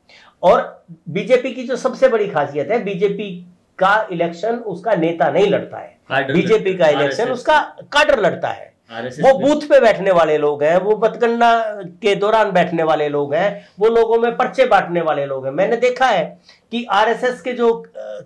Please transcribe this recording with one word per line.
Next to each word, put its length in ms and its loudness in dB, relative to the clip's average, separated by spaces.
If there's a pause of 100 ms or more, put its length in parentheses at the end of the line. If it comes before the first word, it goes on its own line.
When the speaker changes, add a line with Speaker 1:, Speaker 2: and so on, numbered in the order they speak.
(420)
Speaker 1:
और 420 2 (240)
बीजेपी 440 0
की 100 -12
जो 140 -6
सबसे 320 0
बड़ी 180 0
खासियत 440 -4
है, 140 -2
बीजेपी 600 -4 (320)
का 340 0
इलेक्शन 420 -4
उसका 400 -6
नेता 360 0
नहीं 160 2
लड़ता 320 -2
है, 200 -18 (100)
Speaker 2:
काडर 260 -2
Speaker 1:
बीजेपी 360 2
Speaker 2:
लड़ता 140 0
Speaker 1:
का 20 6
Speaker 2:
है, 140 2
Speaker 1:
इलेक्शन 220 -2
Speaker 2:
आरएसएस 160 -4
Speaker 1:
उसका 380 0 (160)
काडर 260 2
लड़ता 300 -2
है। 260 -12 (160)
Speaker 2:
आरएसएस 340 -6
Speaker 1:
वो 140 6
Speaker 2:
में 100 0
Speaker 1:
बूथ 200 2
पे 120 6
बैठने 300 4
वाले 280 4
लोग 240 0
हैं, 140 4
वो 280 0
मतगणना 600 2 (140)
के 360 -2
दौरान 360 2
बैठने 320 0
वाले 260 0
लोग 260 -4
हैं, 340 -4 (100)
वो 100 2
लोगों 300 2
में 180 -2
पर्चे 300 0
बांटने 340 2
वाले 260 -2
लोग 200 -6
हैं। 60 -6
मैंने 240 0
देखा 300 0
है 320 -2 (340)
कि 180 -6
आरएसएस 500 0
के 120 -6
जो, 200 2
अ, 540 -12